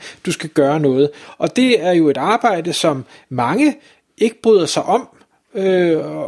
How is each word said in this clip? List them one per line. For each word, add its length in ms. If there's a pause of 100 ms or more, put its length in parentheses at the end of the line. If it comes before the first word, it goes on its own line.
(260)
du 60
skal 180
gøre 300
noget. 300 (280)
Og 180
det 280
er 80
jo 160
et 80
arbejde, 560
som 320 (240)
mange 460 (440)
ikke 240
bryder 240
sig 160
om, 260 (460)
øh, 420 (320)